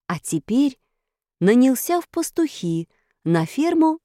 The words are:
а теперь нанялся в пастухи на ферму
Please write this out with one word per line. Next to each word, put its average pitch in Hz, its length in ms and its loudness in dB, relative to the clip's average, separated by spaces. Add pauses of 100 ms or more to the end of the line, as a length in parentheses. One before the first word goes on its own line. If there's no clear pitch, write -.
а 170 140 -8
теперь 254 600 -2 (600)
нанялся 247 600 4
в - 100 -8
пастухи 180 800 -4 (360)
на 165 240 0
ферму 320 580 0